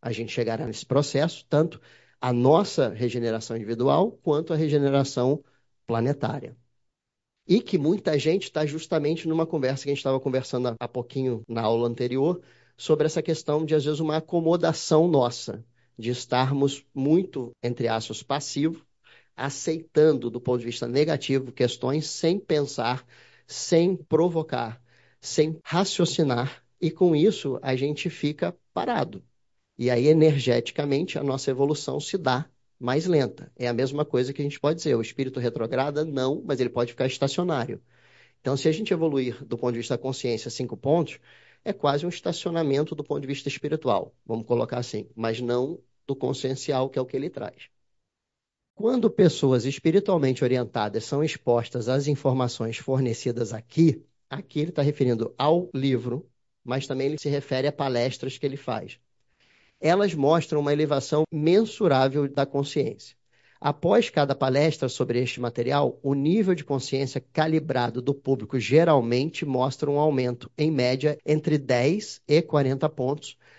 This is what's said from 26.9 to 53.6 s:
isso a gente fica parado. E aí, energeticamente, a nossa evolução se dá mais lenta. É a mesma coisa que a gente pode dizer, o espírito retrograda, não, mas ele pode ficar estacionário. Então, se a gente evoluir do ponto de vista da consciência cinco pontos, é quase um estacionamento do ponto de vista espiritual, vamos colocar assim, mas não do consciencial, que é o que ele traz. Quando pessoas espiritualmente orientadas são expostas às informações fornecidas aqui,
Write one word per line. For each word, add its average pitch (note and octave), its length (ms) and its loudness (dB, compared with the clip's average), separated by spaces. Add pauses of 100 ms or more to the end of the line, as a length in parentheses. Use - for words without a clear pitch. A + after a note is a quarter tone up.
isso D3+ 460 2
a C3 140 -2
gente D3 340 -2
fica D3+ 460 -4 (180)
parado. A3 480 -2 (560)
E B2 140 0
aí, B2 160 2
energeticamente, D3 1120 4
a D3 40 -4
nossa C3+ 280 -2
evolução C#3 480 -2
se - 180 -4
dá C#3+ 320 -2 (300)
mais C3 260 0
lenta. D3 500 0
É B2 120 -4
a B2 60 0
mesma C3+ 300 -2
coisa C3 300 -2
que D3 80 -6
a C#3+ 40 -2
gente C#3+ 140 -8
pode D#3 180 0
dizer, D3 180 0
o - 60 0
espírito B2+ 380 -6
retrograda, B2+ 640 0
não, C#3 400 -2
mas C#3 160 -2
ele B2 100 0
pode A#2+ 240 -2
ficar C3 120 -2
estacionário. C3 720 -2 (600)
Então, C3+ 180 0
se D3 100 -2
a D#3+ 40 6
gente G#3 200 -2
evoluir C#3 540 -2
do - 100 -6
ponto C3 180 -2
de A#2 60 -6
vista A#2+ 160 -4
da - 60 -6
consciência A#2+ 480 -4
cinco A#2+ 260 -8
pontos, D3+ 440 0 (440)
é - 80 -4
quase D3 360 0
um - 20 -4
estacionamento D#3+ 840 -2
do C#3+ 80 -6
ponto C#3+ 180 -6
de C3+ 60 -10
vista C#3 200 -8
espiritual, C3+ 680 -2 (100)
vamos A2+ 220 -6
colocar A#2+ 320 0
assim, - 360 -8
mas A2+ 240 -4
não B2 380 -2 (300)
do C3+ 80 -2
consciencial, C3 760 -2
que - 80 -10
é C3 60 0
o - 20 -8
que C3 100 -8
ele C#3+ 140 -6
traz. - 380 -12 (1080)
Quando A3+ 380 2
pessoas C3+ 520 4
espiritualmente D#3 800 2
orientadas A2+ 640 0
são C#3+ 180 0
expostas A#2+ 640 0
às C3+ 200 0
informações B2+ 720 0
fornecidas B2 760 -2
aqui, D#3 500 2 (240)